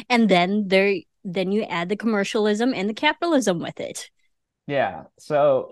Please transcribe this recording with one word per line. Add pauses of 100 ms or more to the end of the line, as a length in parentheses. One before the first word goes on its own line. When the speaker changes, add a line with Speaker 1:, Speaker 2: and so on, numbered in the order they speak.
Speaker 1:
And
then
there, (280)
then
you
add
the
commercialism
and
the
capitalism
with
it. (560)
Speaker 2:
Yeah. (160)
So,